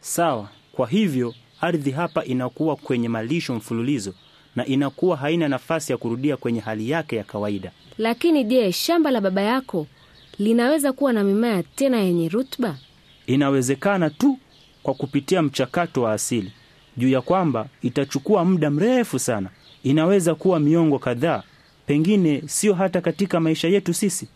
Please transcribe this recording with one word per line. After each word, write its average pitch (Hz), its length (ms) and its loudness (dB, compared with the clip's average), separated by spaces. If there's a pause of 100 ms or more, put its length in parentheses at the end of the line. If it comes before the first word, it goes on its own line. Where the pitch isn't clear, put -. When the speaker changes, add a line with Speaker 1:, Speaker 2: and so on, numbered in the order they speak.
Speaker 1:
Sawa, 131 480 -2 (240)
kwa 123 160 -2
hivyo 131 460 0 (260)
ardhi 160 300 0
hapa 156 340 -4
inakuwa 131 520 -2
kwenye 120 320 -2
malisho 120 460 -4
mfululizo 113 600 -4 (420)
na 123 100 -4
inakuwa 143 500 0
haina 151 320 0
nafasi 143 440 -4
ya 120 60 -2
kurudia 127 380 -2
kwenye 117 240 -4
hali 110 300 -6
yake 151 260 -4
ya 101 80 -6
kawaida. 101 480 -6 (260)
Speaker 2:
Lakini 240 460 0
je, 220 280 2
shamba 320 380 0
la 240 100 2
baba 196 220 0
yako 220 440 -2 (520)
linaweza 247 540 2
kuwa 269 200 0
na 214 120 2
mimea 202 380 2
tena 254 380 0
yenye 175 280 2
rutuba? 220 480 -4 (500)
Speaker 1:
Inawezekana 139 840 2
tu 262 280 2 (440)
kwa 135 120 -2
kupitia 143 480 -2
mchakato 139 600 -2
wa 110 100 0
asili, 107 400 -4 (440)
juu 123 120 0
ya 131 120 4
kwamba 156 460 0 (160)
itachukua 139 600 0
muda 165 260 2
mrefu 208 480 0
sana. 104 300 -2 (340)
Inaweza 165 520 2
kuwa 175 260 2
miongo 151 380 4
kadhaa, 123 440 0 (440)
pengine 160 600 2
sio 202 280 0
hata 185 260 0
katika 175 400 -2
maisha 160 280 0
yetu 190 260 2
sisi. - 420 -2